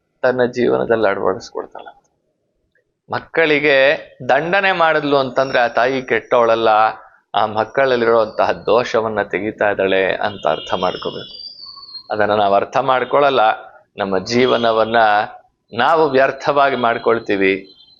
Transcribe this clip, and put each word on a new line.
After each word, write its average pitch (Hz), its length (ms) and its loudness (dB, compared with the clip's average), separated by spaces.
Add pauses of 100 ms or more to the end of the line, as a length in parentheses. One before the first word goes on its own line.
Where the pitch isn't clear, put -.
(220)
ತನ್ನ 127 220 2
ಜೀವನದಲ್ಲಿ 120 640 0
ಅಳವಡಿಸ್ಕೊಳ್ತಾಳೆ. - 920 -8 (1120)
ಮಕ್ಕಳಿಗೆ 147 1040 0 (120)
ದಂಡನೆ 175 440 0
ಮಾಡಿದ್ಲು 156 440 0
ಅಂತಂದ್ರೆ 135 440 0
ಆ 120 80 2
ತಾಯಿ 127 340 0
ಕೆಟ್ಟವಳಲ್ಲ, 113 640 0 (680)
ಆ 107 120 0
ಮಕ್ಕಳಲ್ಲಿರುವಂತಹ 113 1040 0
ದೋಷವನ್ನ 110 720 0
ತೆಗಿತಾ 104 480 -2
ಇದ್ದಾಳೆ 95 460 0
ಅಂತ 101 300 -6
ಅರ್ಥ 76 280 -4
ಮಾಡ್ಕೋಬೇಕು. - 640 -6 (720)
ಅದನ್ನ 107 220 0
ನಾವು 104 220 2
ಅರ್ಥ 101 220 0
ಮಾಡ್ಕೊಳ್ಳಲ್ಲ, 131 640 2 (560)
ನಮ್ಮ 98 220 -2
ಜೀವನವನ್ನ 117 800 2 (840)
ನಾವು 156 300 2
ವ್ಯರ್ಥವಾಗಿ 135 680 0
ಮಾಡ್ಕೊಳ್ತೀವಿ. 113 1000 0 (260)